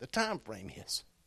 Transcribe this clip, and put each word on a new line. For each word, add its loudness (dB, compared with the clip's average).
the -8
time 4
frame -6
is. -4